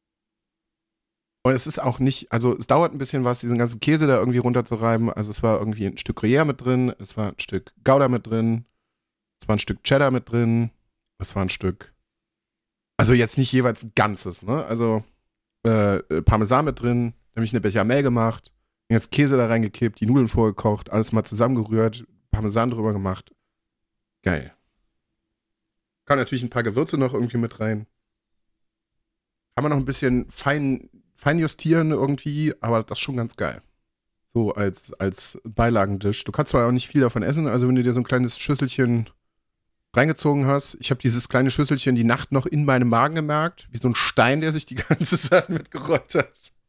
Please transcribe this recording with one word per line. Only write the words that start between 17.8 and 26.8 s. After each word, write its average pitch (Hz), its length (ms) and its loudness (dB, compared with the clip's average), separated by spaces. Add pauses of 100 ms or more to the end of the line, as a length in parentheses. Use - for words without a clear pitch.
gemacht, 117 500 0 (380)
jetzt 113 220 2
Käse 139 240 2
da 123 100 4
reingekippt, 113 540 0
die 107 60 -2
Nudeln 123 220 4
vorgekocht, 107 600 0
alles 107 220 0
mal 110 120 2
zusammengerührt, 113 800 0 (260)
Parmesan 107 400 0
drüber 110 220 -2
gemacht. 95 400 -6 (880)
Geil. 76 300 -4 (1500)
Kann 143 140 2
natürlich 123 240 -2
ein 123 80 -6
paar 120 120 -2
Gewürze 127 360 -2